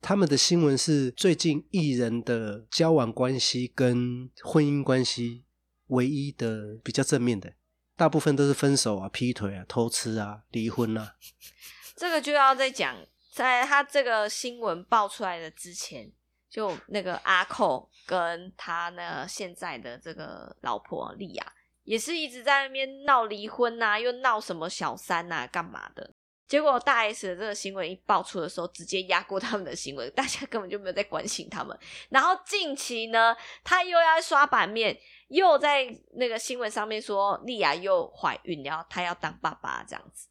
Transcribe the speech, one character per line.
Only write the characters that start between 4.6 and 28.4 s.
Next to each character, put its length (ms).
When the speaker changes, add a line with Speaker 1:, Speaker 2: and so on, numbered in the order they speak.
Speaker 1:
姻 200
关 200
系 400
唯 200
一 240
的 520
比 80
较 100
正 200
面 180
的， 120
大 100
部 120
分 160
都 120
是 60
分 240
手 200
啊、 120
劈 240
腿 220
啊、 120
偷 220
吃 280
啊、 340
离 180
婚 280
啊。 180
Speaker 2:
这 140
个 120
就 100
要 240
再 140
讲， 260
在 320
他 180
这 200
个 260
新 300
闻 260
爆 220
出 160
来 160
的 120
之 220
前， 360
就 240
那 140
个 220
阿 200
寇 460
跟 500
他 340
呢 380
现 260
在 240
的 200
这 160
个 480
老 180
婆 380
莉 160
亚， 120
也 160
是 160
一 140
直 120
在 240
那 60
边 320
闹 220
离 240
婚 340
啊， 160
又 140
闹 260
什 160
么 140
小 260
三 340
啊， 160
干 180
嘛 300
的。 200
结 120
果 200
大 220
S 260
的 80
这 100
个 80
新 220
闻 120
一 60
爆 160
出 180